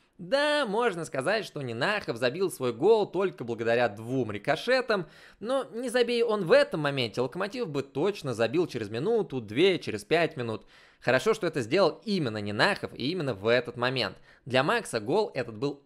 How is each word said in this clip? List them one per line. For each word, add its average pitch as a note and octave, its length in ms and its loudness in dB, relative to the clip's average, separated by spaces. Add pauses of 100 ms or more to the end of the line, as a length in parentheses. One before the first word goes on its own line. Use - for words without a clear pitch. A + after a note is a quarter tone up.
(180)
Да, C#4+ 460 0
можно G3 400 0
сказать, E3 400 -2
что D3 160 -10
Нинахов C#3 560 -2
забил C#3 340 0
свой B2+ 220 -2
гол G3 320 4
только F3+ 400 -2
благодаря A#2 420 2
двум A2+ 460 -2
рикошетам, G3+ 760 0 (320)
но B3 340 -2
не A#3+ 160 -4
забей A#3+ 320 2
он G#3 240 0
в E3+ 60 4
этом C#4 280 6
моменте, C3+ 400 0
Локомотив G3 480 -4
бы C#3 140 -2
точно D3+ 500 -4
забил A#2 340 0
через A2 220 -6
минуту, C3+ 540 -2
две, D3 360 2
через G#2 280 -6
пять D#3 320 2
минут. A2+ 260 -6 (380)
Хорошо, B2+ 320 2
что - 120 -2
это D#3 140 -2
сделал D3+ 460 2
именно D3 320 0
Нинахов G#2+ 560 0
и B2+ 160 -4
именно D3+ 240 -4
в F#2+ 120 -8
этот A#2+ 300 2
момент. A#2+ 400 -2 (300)
Для B2+ 160 2
Макса F3+ 380 -2
гол D#3+ 340 0
этот A#2+ 240 -6
был C#3+ 280 -4